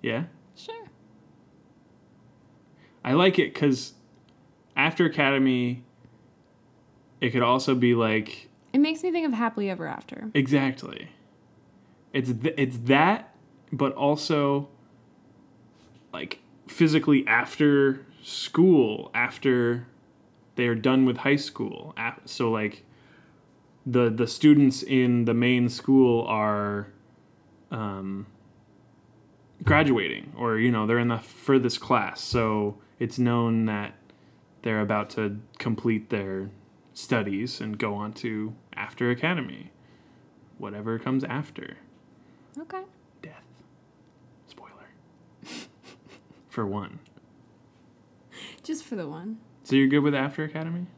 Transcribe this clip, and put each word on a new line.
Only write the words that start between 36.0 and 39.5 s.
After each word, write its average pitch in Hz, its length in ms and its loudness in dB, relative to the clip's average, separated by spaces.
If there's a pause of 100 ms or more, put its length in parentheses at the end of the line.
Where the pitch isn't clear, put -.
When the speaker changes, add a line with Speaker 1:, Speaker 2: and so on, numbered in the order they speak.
Speaker 1:
their 98 400 -6 (440)
studies 107 680 -4
and 107 180 -8
go 107 160 -4
on 104 180 -8
to 110 400 -8 (200)
After 120 360 -4
Academy. 123 600 -4 (840)